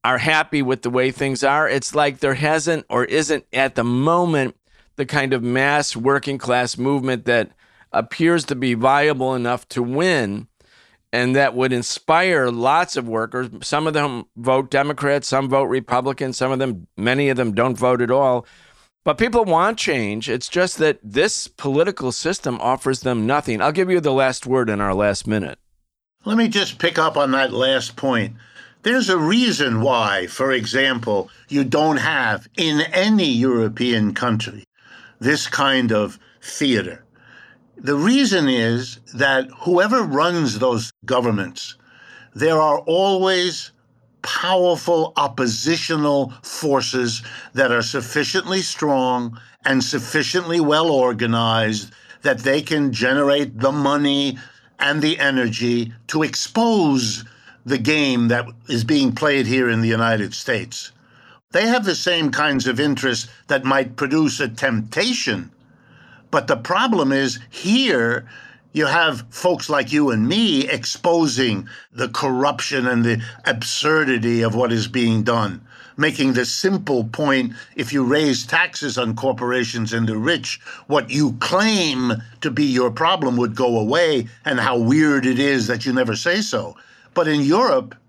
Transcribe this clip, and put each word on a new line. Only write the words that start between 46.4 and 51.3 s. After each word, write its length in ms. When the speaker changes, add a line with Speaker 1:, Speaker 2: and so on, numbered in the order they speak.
Speaker 2:
forces 800
that 180
are 120
sufficiently 800
strong 800
and 180
sufficiently 800
well 300
organized 1040